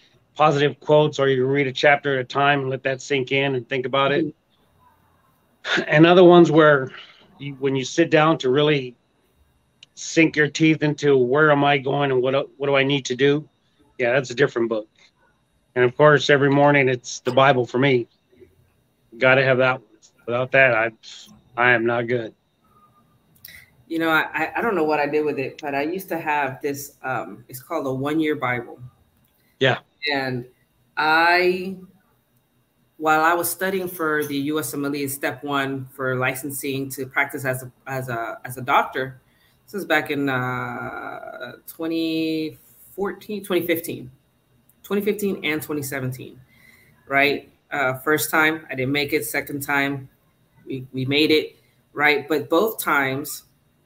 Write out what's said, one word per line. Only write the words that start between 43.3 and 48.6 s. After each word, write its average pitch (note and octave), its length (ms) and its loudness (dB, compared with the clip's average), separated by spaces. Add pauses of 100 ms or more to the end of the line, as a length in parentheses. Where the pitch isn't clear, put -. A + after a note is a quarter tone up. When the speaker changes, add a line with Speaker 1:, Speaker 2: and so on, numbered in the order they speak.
Speaker 2:
twenty F3 220 -2
fifteen, E3 460 -4 (720)
twenty G3+ 180 -4
fifteen G3 420 -4
and D3+ 180 -2
twenty D3 200 -8
seventeen, C3 580 -10 (680)
right? C#3 440 0 (200)
Uh, C3+ 240 -2
first D3+ 340 0
time, D#3 400 0